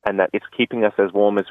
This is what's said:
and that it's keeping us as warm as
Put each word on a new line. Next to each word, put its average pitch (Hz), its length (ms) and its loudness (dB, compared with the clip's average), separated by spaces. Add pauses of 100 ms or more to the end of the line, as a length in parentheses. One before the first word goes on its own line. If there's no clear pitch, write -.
and 98 120 -2
that 92 140 0
it's - 140 -4 (100)
keeping 120 280 -2
us 104 140 0
as 98 140 0
warm 101 260 2
as 95 120 -2